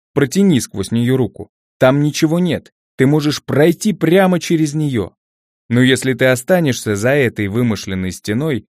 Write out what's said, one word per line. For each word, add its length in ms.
Протяни 480
сквозь 300
неё 260
руку. 320
Там 220
ничего 380
нет. 320
Ты 120
можешь 360
пройти 480
прямо 480
через 340
неё. 440
Но 120
если 320
ты 120
останешься 680
за 140
этой 380
вымышленной 640
стеной, 640